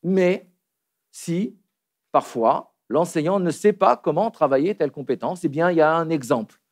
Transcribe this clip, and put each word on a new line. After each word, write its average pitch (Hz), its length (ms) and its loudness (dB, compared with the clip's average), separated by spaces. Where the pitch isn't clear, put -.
mais 180 480 0
si, 180 460 -6
parfois, 127 640 -2
l'enseignant 170 500 0
ne 175 120 0
sait 208 220 2
pas 208 240 4
comment 180 340 -2
travailler 147 440 0
telle 147 160 -2
compétence, 139 520 -6
eh 165 60 0
bien, 165 220 0
il 170 60 0
y 160 40 4
a 156 120 4
un 165 160 -2
exemple. 127 500 -4